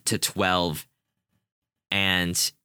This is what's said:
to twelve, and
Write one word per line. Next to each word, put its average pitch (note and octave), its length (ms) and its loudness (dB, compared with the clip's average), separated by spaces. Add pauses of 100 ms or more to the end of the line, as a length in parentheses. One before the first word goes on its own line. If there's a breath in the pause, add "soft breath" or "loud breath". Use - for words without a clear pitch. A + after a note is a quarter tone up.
to A2 120 0
twelve, F2+ 680 0 (1040)
and F#2 640 0 (120)